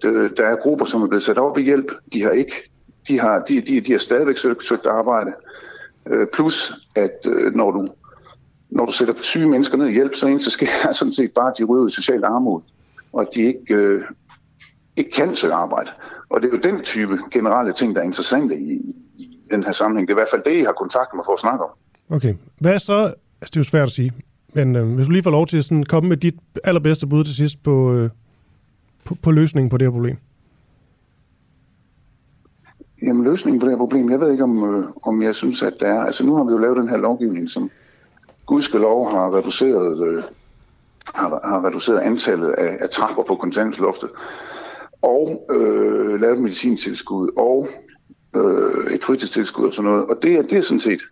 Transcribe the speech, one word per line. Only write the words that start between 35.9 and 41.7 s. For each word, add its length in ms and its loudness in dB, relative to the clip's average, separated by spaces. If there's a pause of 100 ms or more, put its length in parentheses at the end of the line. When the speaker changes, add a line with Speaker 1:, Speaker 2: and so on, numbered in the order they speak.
Speaker 1:
Altså, 220 -2
nu 100 4
har 80 2
vi 60 0
jo 80 2
lavet 180 2
den 120 0
her 80 -2
lovgivning, 540 -2
som 200 -6 (760)
gudskelov 640 2
har 260 0
reduceret, 720 0
øh, 140 -2 (840)
har, 400 -4
har 220 -2
reduceret 340 0